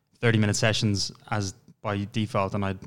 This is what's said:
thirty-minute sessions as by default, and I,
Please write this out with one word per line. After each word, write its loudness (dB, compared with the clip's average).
thirty-minute 4
sessions 0
as -4
by -4
default, -2
and -2
I, -2